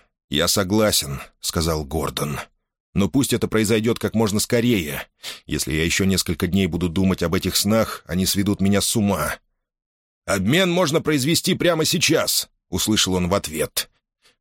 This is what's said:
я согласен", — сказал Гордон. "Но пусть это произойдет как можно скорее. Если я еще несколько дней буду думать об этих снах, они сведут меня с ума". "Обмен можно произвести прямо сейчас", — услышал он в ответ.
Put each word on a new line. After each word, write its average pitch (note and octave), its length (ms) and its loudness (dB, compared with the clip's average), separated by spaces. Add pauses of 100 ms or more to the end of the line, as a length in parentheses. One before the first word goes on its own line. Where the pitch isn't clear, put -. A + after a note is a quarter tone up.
(300)
я D2+ 180 0
согласен", — G2+ 760 0 (180)
сказал D#2+ 460 -2
Гордон. D2 540 -6 (560)
"Но F#2+ 140 2
пусть C#3 220 2
это A2 160 0
произойдет A2 520 2
как G#2 160 -2
можно G#2+ 240 2
скорее. G#2 680 0 (380)
Если D2 280 -4
я D#2 100 2
еще F2 220 0
несколько F#2 420 0
дней F#2+ 180 2
буду F2 240 -2
думать F#2+ 320 0
об E2+ 140 0
этих F2+ 200 -2
снах, G#2+ 520 0
они F#2 180 -2
сведут F#2+ 340 0
меня G2 220 2
с - 140 -2
ума". G2 400 0 (920)
"Обмен B2 460 2
можно E3+ 280 2
произвести D#3 540 0
прямо D#3+ 320 2
сейчас", — - 640 0 (200)
услышал F#2+ 440 0
он F2+ 160 0
в F#2+ 60 2
ответ. D#2 560 -4 (500)